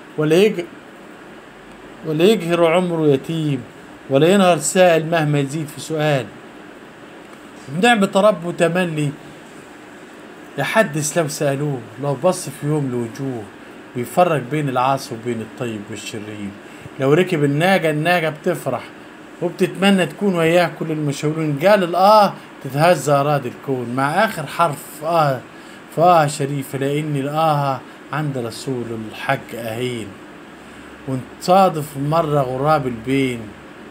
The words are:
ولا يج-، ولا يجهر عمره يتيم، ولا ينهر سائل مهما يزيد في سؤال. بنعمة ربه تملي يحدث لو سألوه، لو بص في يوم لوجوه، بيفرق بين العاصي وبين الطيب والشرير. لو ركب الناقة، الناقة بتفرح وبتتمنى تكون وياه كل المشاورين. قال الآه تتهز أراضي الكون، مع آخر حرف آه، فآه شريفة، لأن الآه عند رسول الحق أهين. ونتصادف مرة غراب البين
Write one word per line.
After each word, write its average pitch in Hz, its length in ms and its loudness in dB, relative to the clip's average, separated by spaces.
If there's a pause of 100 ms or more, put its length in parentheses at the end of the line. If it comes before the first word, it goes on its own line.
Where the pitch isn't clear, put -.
(180)
ولا 151 180 2
يج-، 180 300 4 (1400)
ولا 156 180 0
يجهر 170 420 4
عمره 165 420 2
يتيم، 143 560 0 (460)
ولا 139 180 4
ينهر 185 300 6
سائل 160 520 2
مهما 151 300 2
يزيد 143 280 -4
في 131 140 -14
سؤال. 151 440 -2 (1400)
بنعمة 196 460 2
ربه 190 360 2
تملي 165 580 0 (1500)
يحدث 151 600 0
لو 165 100 2
سألوه، 143 520 -2 (240)
لو 139 200 -2
بص 180 260 0
في 147 180 -8
يوم 147 240 -2
لوجوه، 120 520 -6 (520)
بيفرق 151 460 0 (100)
بين 147 180 -2
العاصي 127 460 -2
وبين 113 260 -6
الطيب 110 480 -8
والشرير. 104 600 -12 (500)
لو 135 140 2
ركب 170 300 2
الناقة، 160 460 2
الناقة 160 400 0
بتفرح 147 520 -4 (600)
وبتتمنى 180 640 2
تكون 190 300 -2
وياه 165 440 4
كل 160 120 -6
المشاورين. 151 760 -2
قال 202 160 6
الآه 190 500 6 (300)
تتهز 147 460 2
أراضي 139 400 2
الكون، 123 460 -6
مع 151 300 0
آخر 170 200 -6
حرف - 580 -4
آه، 151 360 2 (560)
فآه 165 320 6
شريفة، 139 500 -6
لأن 147 380 -2
الآه 143 640 0 (340)
عند 139 240 -4
رسول 120 460 -6 (280)
الحق 117 440 -6
أهين. 117 520 -8 (1000)
ونتصادف 156 880 0
مرة 147 440 0
غراب 131 460 0
البين 127 520 -2 (520)